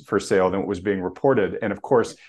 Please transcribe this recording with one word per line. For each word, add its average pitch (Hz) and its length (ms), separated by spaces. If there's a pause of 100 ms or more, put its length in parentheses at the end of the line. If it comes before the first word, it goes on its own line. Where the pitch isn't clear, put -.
for 104 120
sale 95 320
than 98 100
what 90 80
was 95 120
being 95 220
reported. 101 580
And 101 140
of - 80
course, - 340 (120)